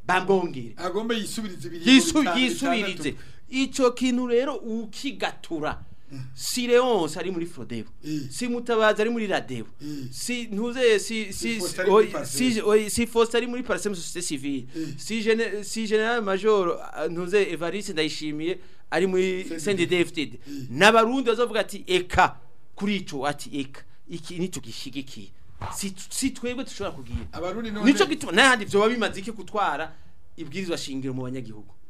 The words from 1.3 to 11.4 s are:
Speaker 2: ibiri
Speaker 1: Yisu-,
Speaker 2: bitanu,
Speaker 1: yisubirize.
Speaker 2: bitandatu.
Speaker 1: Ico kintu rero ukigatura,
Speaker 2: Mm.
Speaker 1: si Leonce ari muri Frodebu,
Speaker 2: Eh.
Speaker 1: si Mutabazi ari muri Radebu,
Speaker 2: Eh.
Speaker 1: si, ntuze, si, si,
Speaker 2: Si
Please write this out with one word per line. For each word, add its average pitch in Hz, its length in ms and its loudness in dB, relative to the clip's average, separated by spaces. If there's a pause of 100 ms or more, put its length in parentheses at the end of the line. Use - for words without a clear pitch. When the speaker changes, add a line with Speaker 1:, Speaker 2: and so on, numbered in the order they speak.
Speaker 2:
ibiri - 220 -10
Speaker 1:
Yisu-, 262 300 8
Speaker 2:
bitanu, 240 200 2
Speaker 1:
yisubirize. 220 720 0
Speaker 2:
bitandatu. - 60 -8 (340)
Speaker 1:
Ico 262 420 4
kintu 247 340 2
rero 254 300 4
ukigatura, 202 1300 -4 (280)
Speaker 2:
Mm. 135 80 -10 (140)
Speaker 1:
si - 320 -2
Leonce 233 520 4
ari 175 120 -2
muri 170 160 -2
Frodebu, 117 420 -6 (160)
Speaker 2:
Eh. 151 160 -4 (100)
Speaker 1:
si 247 180 -4
Mutabazi 226 540 4
ari 226 80 2
muri 233 160 0
Radebu, 127 420 -2 (140)
Speaker 2:
Eh. 147 280 -8
Speaker 1:
si, 240 420 -4
ntuze, 233 460 4
si, 208 340 -2
si, - 0 -
Speaker 2:
Si 226 220 -2